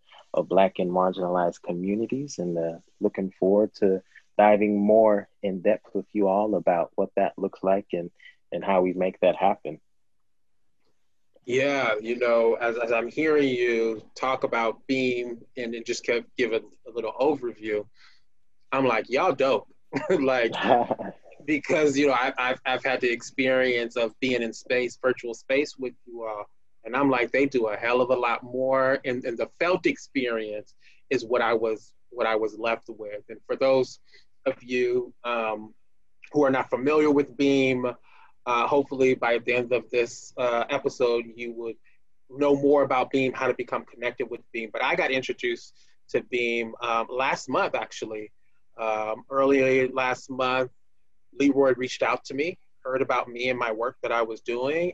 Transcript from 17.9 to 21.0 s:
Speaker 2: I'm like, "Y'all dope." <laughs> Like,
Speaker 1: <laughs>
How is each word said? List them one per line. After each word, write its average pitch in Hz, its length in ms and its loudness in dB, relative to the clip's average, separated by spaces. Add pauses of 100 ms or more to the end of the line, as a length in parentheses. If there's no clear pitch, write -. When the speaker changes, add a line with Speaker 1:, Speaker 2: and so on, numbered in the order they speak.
Speaker 2:
I'm 135 140 2
like, 110 220 0
"Y'all 156 260 2
dope." 131 340 2 (240)
<laughs> 143 180 -4
Like, 131 420 2 (460)
Speaker 1:
<laughs> - 460 -14